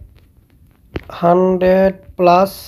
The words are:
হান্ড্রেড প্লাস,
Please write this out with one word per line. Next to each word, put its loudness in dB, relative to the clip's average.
হান্ড্রেড 0
প্লাস, 2